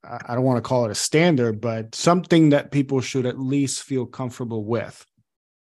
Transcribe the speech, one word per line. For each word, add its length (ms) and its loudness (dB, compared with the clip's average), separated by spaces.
I, 260 -14
I 60 -4
don't 80 0
wanna 180 2
call 240 0
it 60 -2
a 40 -6
standard, 680 2
but 320 -6
something 560 4
that 220 2
people 280 0
should 280 -2
at 120 -6
least 440 -2
feel 240 -4
comfortable 580 -8
with? 400 -6